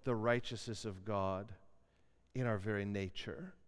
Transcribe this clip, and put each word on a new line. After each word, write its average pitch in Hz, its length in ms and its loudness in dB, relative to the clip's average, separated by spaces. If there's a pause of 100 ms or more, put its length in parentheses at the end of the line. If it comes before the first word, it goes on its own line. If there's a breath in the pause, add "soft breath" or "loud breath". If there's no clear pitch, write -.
the 127 100 2
righteousness 117 680 0
of 95 200 -6
God 98 460 0 (840 soft breath)
in 127 120 0
our 110 120 2
very 101 260 2
nature. 101 680 -4 (140)